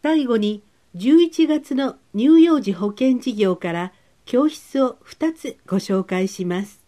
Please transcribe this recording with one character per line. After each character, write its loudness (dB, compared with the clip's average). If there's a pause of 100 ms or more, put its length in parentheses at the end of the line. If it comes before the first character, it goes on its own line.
最 0
後 0
に、 -4 (320)
十 4
一 0
月 -2
の -4 (180)
乳 6
幼 4
児 -4
保 -4
健 0
事 -6
業 0
か -8
ら -6 (320)
教 0
室 -4
を -2
二 -6
つ -14
ご -2
紹 -4
介 -4
し -8
ま -4
す。 -20